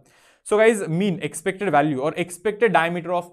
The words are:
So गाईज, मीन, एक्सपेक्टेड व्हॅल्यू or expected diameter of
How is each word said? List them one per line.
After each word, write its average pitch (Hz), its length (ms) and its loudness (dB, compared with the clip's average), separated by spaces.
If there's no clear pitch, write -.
So 208 80 4
गाईज, 220 240 4
मीन, 170 400 -2
एक्सपेक्टेड 190 480 -6
व्हॅल्यू 147 300 2
or 151 120 -2
expected 208 560 -2
diameter 170 420 0
of 175 120 -2